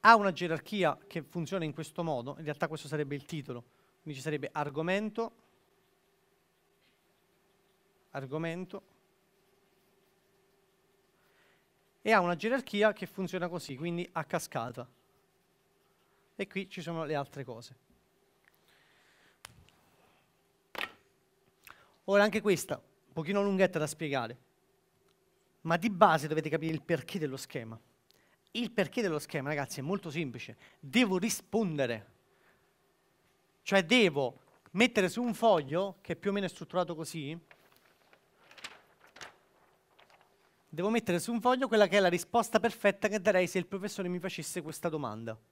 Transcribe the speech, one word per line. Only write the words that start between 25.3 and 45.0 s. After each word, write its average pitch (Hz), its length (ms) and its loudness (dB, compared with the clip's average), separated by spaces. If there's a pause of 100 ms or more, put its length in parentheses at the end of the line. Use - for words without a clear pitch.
ma 165 160 2
di 202 140 0
base 165 360 6
dovete 151 220 -2
capire 160 260 -2
il - 80 -6
perché 165 380 -4
dello 135 160 -4
schema. 113 420 -12 (760)
Il 233 160 -4
perché 202 300 0
dello 170 180 0
schema, 139 300 -4
ragazzi, 143 320 -4
è - 20 -6
molto 170 280 -4
semplice. 131 460 -8 (220)
Devo 185 380 2
rispondere. 156 920 -2 (1500)
Cioè 196 200 4
devo 156 580 4 (320)
mettere 208 360 4
su 240 140 -4
un 240 100 -2
foglio, 180 720 2
che 170 140 -6
più 202 140 -2
o - 40 -2
meno 196 120 -2
è - 40 -4
strutturato 175 440 -4
così, 156 440 -8 (3250)
devo 175 220 -2
mettere 220 280 0
su 233 140 -4
un 233 80 -2
foglio 254 260 2
quella 208 200 6
che 175 100 2
è 208 40 8
la 185 80 6
risposta 208 520 2
perfetta 202 480 2
che 208 120 0
darei 180 260 4
se 185 120 -2
il 175 80 -2
professore 196 420 -6
mi 180 100 -4
facesse 180 420 -8
questa 156 300 -6
domanda. 113 480 -6 (140)